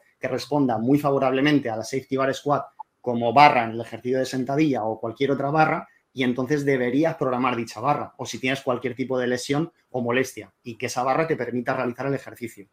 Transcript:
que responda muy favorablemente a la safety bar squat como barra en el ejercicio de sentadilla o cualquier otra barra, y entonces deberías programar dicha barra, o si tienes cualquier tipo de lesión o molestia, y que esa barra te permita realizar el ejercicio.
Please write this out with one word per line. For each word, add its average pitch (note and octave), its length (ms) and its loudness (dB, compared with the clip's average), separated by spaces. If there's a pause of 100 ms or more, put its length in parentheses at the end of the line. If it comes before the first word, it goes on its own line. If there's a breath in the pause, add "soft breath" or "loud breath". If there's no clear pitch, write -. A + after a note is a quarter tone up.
(200 soft breath)
que C3 80 -6
responda B2+ 500 0
muy B2+ 220 4
favorablemente C3+ 680 2
a A2 60 -4
la A2 80 -6
safety C3+ 320 -6
bar C3+ 180 0
squat C#3+ 300 0 (380)
como A#2+ 320 0
barra C3 320 8
en A2 60 -4
el A2+ 100 -6
ejercicio B2 380 -4
de C3 60 0
sentadilla C3 580 0
o A2 160 -4
cualquier B2 320 -2
otra C3+ 180 -2
barra, D#3 380 2 (260 soft breath)
y C3 100 -4
entonces C3 420 0
deberías C3+ 500 2
programar B2+ 400 -2
dicha A2+ 240 -6
barra, B2 380 -2
o B2+ 80 -10
si A2+ 140 -10
tienes C3+ 220 -4
cualquier A#2+ 340 -4
tipo B2+ 240 -4
de B2 80 -2
lesión C#3 440 -2 (200)
o B2 100 -4
molestia, A#2+ 500 -2 (120)
y A#2+ 120 -12
que B2+ 120 -6
esa B2 160 -4
barra C#3 240 0
te D#3 80 -2
permita B2 400 -4
realizar B2+ 320 -4
el C#3 80 -2
ejercicio. - 580 -12